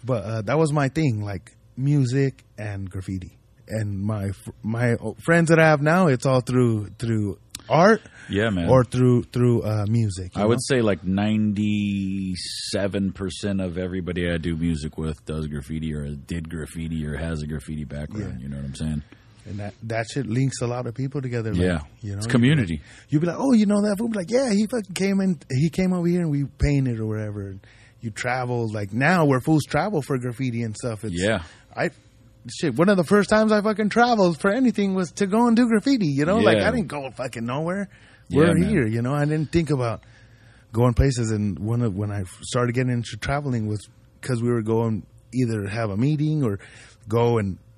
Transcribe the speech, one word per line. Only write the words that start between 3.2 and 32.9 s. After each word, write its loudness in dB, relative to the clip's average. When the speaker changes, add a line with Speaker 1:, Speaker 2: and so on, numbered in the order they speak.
Speaker 1:
And -4
my -2
fr-, -12
my 0
o-, -6
friends 4
that 8
I 8
have 4
now, 4
it's 0
all 4
through, 2
through -2
art. 6
Speaker 2:
Yeah, 2
man. 0
Speaker 1:
Or 8
through, 4
through, 2
uh, -2
music, -2
you 0
Speaker 2:
I 2
would 4
Speaker 1:
know? 0
Speaker 2:
say, 2
like, 0
ninety-seven -2
percent -6
of -6
everybody -4
I 0
do -4
music -4
with -6
does -6
graffiti -8
or -8
did -8
graffiti -8
or -6
has -6
a -8
graffiti -8
background. -8
Speaker 1:
Yeah. -12
Speaker 2:
You -10
know -10
what -10
I'm -10
saying? -4
Speaker 1:
And -12
that, -10
that -4
shit -4
links 0
a -2
lot -6
of -10
people -6
together. -4
Like, 0
Speaker 2:
Yeah. 0
Speaker 1:
you -8
know, -8
Speaker 2:
It's -8
Speaker 1:
you -2
Speaker 2:
community. 4
Speaker 1:
You'd 2
be 0
like, -2
"Oh, 2
you 6
know 2
that 0
fool?" -4
Be -4
like, -8
"Yeah, 2
he 2
fucking -6
came 0
in, 0
he 2
came 0
over 0
here 2
and -2
we 0
painted 0
or -4
whatever." -6
And -14
you -8
travel. -4
Like, -6
now 4
where 4
fools 2
travel -2
for -4
graffiti -4
and -6
stuff. -8
It's, -6
Speaker 2:
Yeah. 2
Speaker 1:
I, -2
shit, 0
one 4
of 6